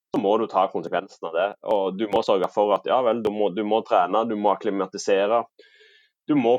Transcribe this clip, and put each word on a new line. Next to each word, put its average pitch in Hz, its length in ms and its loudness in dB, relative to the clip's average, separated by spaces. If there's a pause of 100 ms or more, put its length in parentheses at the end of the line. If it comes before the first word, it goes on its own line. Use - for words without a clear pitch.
(140)
så - 100 -2
må 101 160 4
du - 80 -2
ta 95 240 2
konsekvensen 87 560 -6
av 82 80 -6
det. 95 100 2 (220)
Og 95 320 -2
du 110 80 -2
må 110 160 0
sørge 92 280 0
for 104 200 0
at, - 160 0
ja 127 160 2
vel, 117 160 0
du 107 140 -2
må, 104 180 0
du 104 160 -4
må 110 160 2
trene, 101 400 2
du 117 160 -4
må 101 140 2
akklimatisere, 98 880 -2 (840)
du 151 160 -2
må 117 180 4